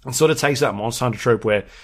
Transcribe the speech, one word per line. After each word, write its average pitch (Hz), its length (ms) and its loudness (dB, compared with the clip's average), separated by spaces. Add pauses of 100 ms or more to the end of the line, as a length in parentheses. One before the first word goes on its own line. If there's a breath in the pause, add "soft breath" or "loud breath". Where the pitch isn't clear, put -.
It 127 80 -8
sort 156 180 4
of 147 60 -4
takes 143 220 0
that 120 140 0
Monster 113 300 -4
Hunter 120 140 -2
trope 117 260 0
where 107 200 0 (200 loud breath)